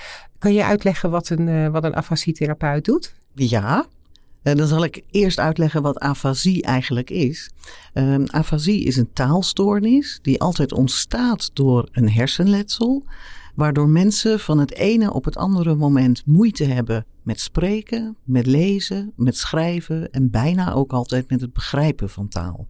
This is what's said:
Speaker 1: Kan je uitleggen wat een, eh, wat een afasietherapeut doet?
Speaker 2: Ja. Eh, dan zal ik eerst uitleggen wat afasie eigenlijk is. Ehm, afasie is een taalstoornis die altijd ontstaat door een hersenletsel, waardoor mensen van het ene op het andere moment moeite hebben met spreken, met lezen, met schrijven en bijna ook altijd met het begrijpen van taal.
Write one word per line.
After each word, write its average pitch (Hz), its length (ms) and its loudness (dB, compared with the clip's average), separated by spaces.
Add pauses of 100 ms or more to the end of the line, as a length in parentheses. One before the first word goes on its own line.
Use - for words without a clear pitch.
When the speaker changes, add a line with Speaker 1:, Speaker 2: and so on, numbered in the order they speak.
(380)
Speaker 1:
Kan 208 160 2
je 208 100 4
uitleggen 196 460 0
wat 165 200 -2
een, 165 180 0
eh, 160 200 2
wat 160 160 -2
een 160 120 -2
afasietherapeut 151 920 -2
doet? 311 300 0 (180)
Speaker 2:
Ja. 120 520 0 (580)
Eh, 147 120 2
dan 151 120 2
zal 160 160 2
ik - 280 -4
eerst 196 280 2
uitleggen 156 420 0
wat 143 180 -2
afasie 139 640 0
eigenlijk 131 460 -2
is. 156 420 -4 (420)
Ehm, 139 340 2
afasie 160 560 0
is 127 140 0
een 120 160 0
taalstoornis 202 1080 0
die - 200 0
altijd 165 300 0
ontstaat 240 840 -2
door 127 380 2
een 120 200 2
hersenletsel, 202 960 0 (500)
waardoor 147 340 2
mensen 202 500 4
van 151 200 0
het 143 140 0
ene 214 400 2
op - 120 -4
het - 120 -4
andere 175 380 0
moment 135 500 4
moeite 196 380 4
hebben 120 420 -2 (180)
met 107 160 -4
spreken, 220 840 -4
met 127 220 0
lezen, 196 680 0
met - 220 0
schrijven 165 720 -4
en 131 180 0
bijna 170 440 0
ook 135 200 -2
altijd 127 360 -2
met 127 120 -2
het 123 120 -8
begrijpen 139 560 -2
van 101 180 -8
taal. 90 420 -8